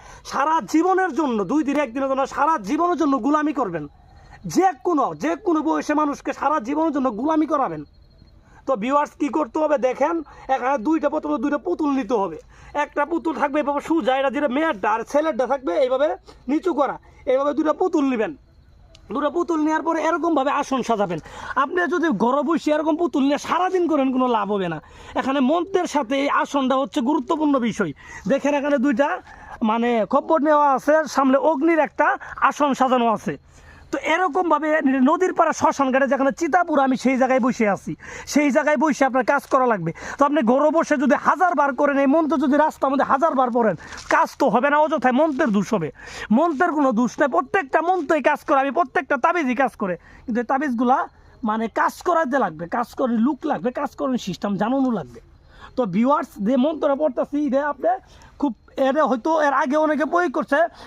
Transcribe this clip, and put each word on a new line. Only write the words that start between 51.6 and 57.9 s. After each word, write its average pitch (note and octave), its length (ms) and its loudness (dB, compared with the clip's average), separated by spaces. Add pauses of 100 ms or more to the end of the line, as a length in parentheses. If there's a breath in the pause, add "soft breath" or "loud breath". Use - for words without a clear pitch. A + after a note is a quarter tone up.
কাজ - 340 -2
করাতে E4 380 0
লাগবে, E3+ 280 -4
কাজ A#3+ 260 -6
করে B3+ 200 -2 (120)
লুক C#4 200 0
লাগবে, A#3 260 -2
কাজ C#4+ 240 -6
করার C4 220 -2
সিস্টেম G3+ 400 -6
জানানো C4 340 0
লাগবে। C#3 280 -8 (560 loud breath)
তো B3+ 100 0
ভিউয়ার্স, A#3+ 420 0 (120)
যে A3+ 180 0
মন্ত্রটা D4 380 0
পড়তেছি, C#4+ 420 -2 (100)
এটা C#4 220 -2
আপনি C#4+ 200 -2 (500 loud breath)